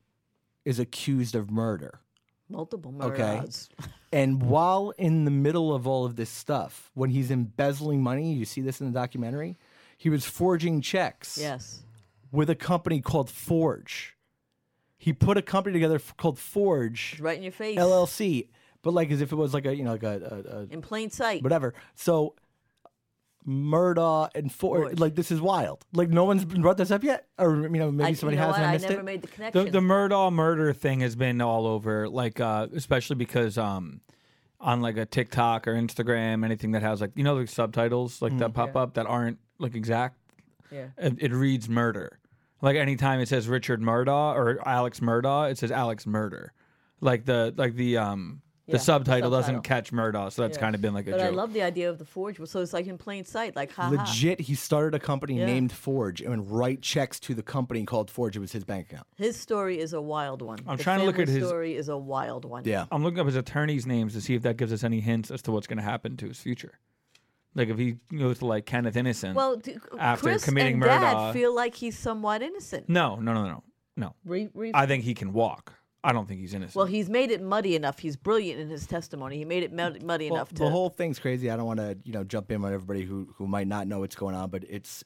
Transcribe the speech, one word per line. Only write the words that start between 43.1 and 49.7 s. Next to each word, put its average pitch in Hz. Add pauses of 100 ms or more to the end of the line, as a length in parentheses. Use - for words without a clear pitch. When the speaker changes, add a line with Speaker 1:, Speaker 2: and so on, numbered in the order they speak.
Speaker 3:
it 117
says 120
Richard 123
Murdaugh 131
or 131
Alex 123
Murdaugh, 131
it 127
says 120
Alex 117
murder. 104 (480)
Like 123
the, 120
like 123
the, 120
um, 101 (240)
the 160
Speaker 2:
Yeah, 127
the 131
Speaker 3:
subtitle 131
doesn't 127
Speaker 2:
subtitle. 110
Speaker 3:
catch 120